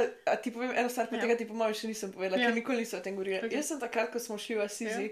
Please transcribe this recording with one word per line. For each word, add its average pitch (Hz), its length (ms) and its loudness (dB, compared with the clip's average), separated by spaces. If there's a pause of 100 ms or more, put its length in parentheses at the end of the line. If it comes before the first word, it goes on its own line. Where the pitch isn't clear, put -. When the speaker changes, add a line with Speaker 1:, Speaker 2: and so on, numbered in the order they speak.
(280)
Speaker 1:
a - 80 6
ti 226 160 -2
povem 240 200 -2
eno 247 160 4
stvar, 240 200 0
pa 247 80 -4
Speaker 2:
Ja. 233 60 0
Speaker 1:
tega 233 140 6
ti 233 100 0
po 214 100 -8
mojem 220 180 2
še 214 140 -4
nisem 208 240 -4
povedala, 185 260 0
Speaker 2:
Ja. 247 80 4
Speaker 1:
ker 233 100 4
nikoli 233 240 0
nisem 226 200 -2
o - 20 -8
tem 196 140 -6
govorila. 190 240 0
Speaker 2:
Okej. 226 140 -2
Speaker 1:
Jaz 294 140 0
sem 302 120 -4
takrat, 233 320 -2
ko 240 80 -2
smo 220 180 -6
šli 226 180 -4
v 214 60 0
Asizi, 208 440 -2
Speaker 2:
Ja. 214 60 -4